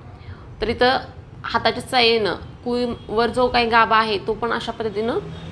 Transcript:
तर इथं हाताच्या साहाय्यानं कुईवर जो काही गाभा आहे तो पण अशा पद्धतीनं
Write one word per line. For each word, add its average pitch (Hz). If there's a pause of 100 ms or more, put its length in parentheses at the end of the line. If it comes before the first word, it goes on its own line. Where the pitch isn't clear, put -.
(600)
तर 220
इथं 247 (440)
हाताच्या 233
साहाय्यानं 226
कुईवर 240
जो 247
काही 240
गाभा 220
आहे 220 (100)
तो 220
पण 226
अशा 226
पद्धतीनं 226 (320)